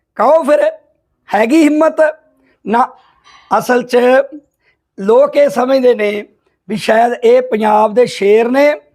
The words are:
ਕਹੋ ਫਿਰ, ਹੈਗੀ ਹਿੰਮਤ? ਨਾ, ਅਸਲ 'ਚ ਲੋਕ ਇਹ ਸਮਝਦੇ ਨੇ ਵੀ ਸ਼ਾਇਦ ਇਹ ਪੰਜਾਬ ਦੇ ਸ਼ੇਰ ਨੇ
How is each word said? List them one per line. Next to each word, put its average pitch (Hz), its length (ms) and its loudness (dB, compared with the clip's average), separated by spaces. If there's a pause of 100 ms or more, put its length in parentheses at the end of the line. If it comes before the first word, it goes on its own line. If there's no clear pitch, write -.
(140)
ਕਹੋ 302 280 2
ਫਿਰ, 294 300 0 (600)
ਹੈਗੀ 233 280 2
ਹਿੰਮਤ? 311 520 0 (520)
ਨਾ, 220 220 -2 (680)
ਅਸਲ 247 240 -2
'ਚ 240 140 -4 (1040)
ਲੋਕ 254 360 2
ਇਹ 285 120 2
ਸਮਝਦੇ 254 460 0
ਨੇ 208 300 -4 (440)
ਵੀ 214 80 -8
ਸ਼ਾਇਦ 226 360 0 (120)
ਇਹ 247 180 4
ਪੰਜਾਬ 214 520 -2
ਦੇ 240 120 2
ਸ਼ੇਰ 214 420 0
ਨੇ 285 260 0 (200)